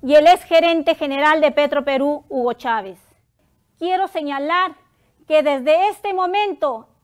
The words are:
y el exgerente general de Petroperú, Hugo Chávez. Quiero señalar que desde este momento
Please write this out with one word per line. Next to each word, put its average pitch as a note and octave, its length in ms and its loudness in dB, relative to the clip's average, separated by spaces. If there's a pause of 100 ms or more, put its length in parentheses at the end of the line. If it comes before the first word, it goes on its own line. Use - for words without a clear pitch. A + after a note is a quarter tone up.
y C#4 140 0
el D4+ 120 6
exgerente E4 680 2
general D4+ 460 0
de D4+ 100 4
Petroperú, C#4+ 800 -2
Hugo B3 240 -2
Chávez. A3 460 -8 (800)
Quiero F#4 300 -2
señalar D#4 640 -4 (500)
que D#4 160 2
desde D4 460 0
este G4+ 260 -6
momento F4+ 760 -4 (140)